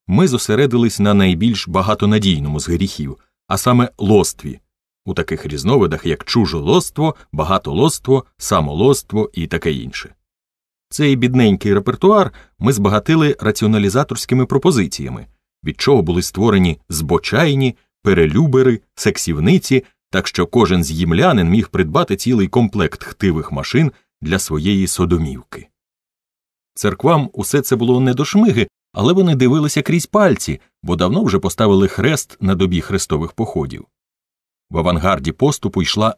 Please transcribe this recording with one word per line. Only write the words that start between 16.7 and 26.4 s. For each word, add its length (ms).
збочайні, 840
перелюбери, 800
сексівниці, 880
так 180
що 200
кожен 360
з 80
їмлянин 580
міг 200
придбати 460
цілий 320
комплект 560
хтивих 480
машин 400
для 180
своєї 480
содомівки. 800